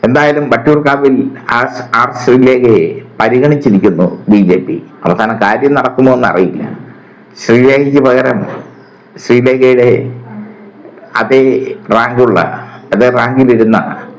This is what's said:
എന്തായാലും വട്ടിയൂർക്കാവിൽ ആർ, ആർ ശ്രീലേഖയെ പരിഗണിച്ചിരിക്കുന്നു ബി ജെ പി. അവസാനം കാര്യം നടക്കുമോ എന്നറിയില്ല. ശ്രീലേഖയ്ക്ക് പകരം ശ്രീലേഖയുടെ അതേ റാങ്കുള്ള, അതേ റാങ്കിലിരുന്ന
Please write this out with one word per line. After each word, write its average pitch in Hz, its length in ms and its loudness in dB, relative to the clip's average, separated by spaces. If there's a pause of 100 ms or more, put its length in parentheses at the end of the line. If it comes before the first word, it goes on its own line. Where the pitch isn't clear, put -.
എന്തായാലും 147 460 0
വട്ടിയൂർക്കാവിൽ 139 800 0 (200)
ആർ, 120 180 -2 (260)
ആർ 123 180 0
ശ്രീലേഖയെ 123 880 2 (200)
പരിഗണിച്ചിരിക്കുന്നു 113 1080 0
ബി 104 80 4
ജെ 90 200 2
പി. 85 260 -6 (220)
അവസാനം 107 380 -2
കാര്യം 117 320 0
നടക്കുമോ 131 400 0
എന്നറിയില്ല. 90 480 -2 (840)
ശ്രീലേഖയ്ക്ക് 135 560 2
പകരം 131 460 0 (720)
ശ്രീലേഖയുടെ 127 920 2 (1040)
അതേ 131 580 0 (200)
റാങ്കുള്ള, 120 440 0 (560)
അതേ 117 140 2
റാങ്കിലിരുന്ന 120 880 0 (220)